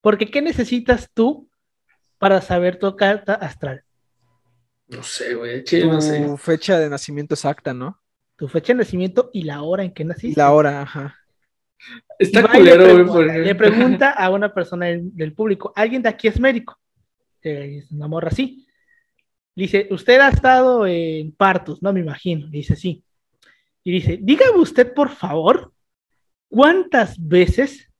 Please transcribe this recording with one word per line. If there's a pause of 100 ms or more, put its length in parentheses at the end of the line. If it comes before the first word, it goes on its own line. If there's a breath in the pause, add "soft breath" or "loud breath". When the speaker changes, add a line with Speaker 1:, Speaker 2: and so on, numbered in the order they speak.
Speaker 1:
Porque,
¿qué
necesitas
tú (680)
para
saber
tu
carta
astral?" (1040)
Speaker 2:
No
sé,
güey,
chile,
no
sé.
Speaker 3:
Tu
fecha
de
nacimiento
exacta,
¿no? (360)
Speaker 1:
Tu
fecha
de
nacimiento
y
la
hora
en
que
Speaker 3:
Y
Speaker 1:
naciste.
Speaker 3:
la
hora,
ajá. (1000 loud breath)
Speaker 2:
Está
Speaker 1:
Y
va
y
le
Speaker 2:
culero,
güey, (100)
Speaker 1:
pregunta,
Speaker 2:
porque
Speaker 1:
le
pregunta
a
una
persona
del,
del
público,
"¿Alguien
de
aquí
es
médico?" (640)
Eh,
es
una
morra,
"Sí". (880)
Le
dice,
"Usted
ha
estado
en
partos,
¿no?
Me
imagino".
Le
dice,
"Sí". (800)
Y
dice,
"Dígame
usted,
por
favor, (760)
¿cuántas
veces